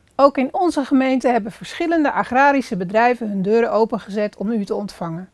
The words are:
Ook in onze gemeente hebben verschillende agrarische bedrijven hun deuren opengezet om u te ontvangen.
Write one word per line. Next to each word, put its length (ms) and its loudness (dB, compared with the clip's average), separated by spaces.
Ook 220 4
in 160 -2
onze 300 0
gemeente 440 2
hebben 240 0
verschillende 600 -2
agrarische 640 2
bedrijven 520 0
hun 140 -2
deuren 300 2
opengezet 640 -2
om 140 -6
u 140 -2
te 100 -6
ontvangen. 600 -8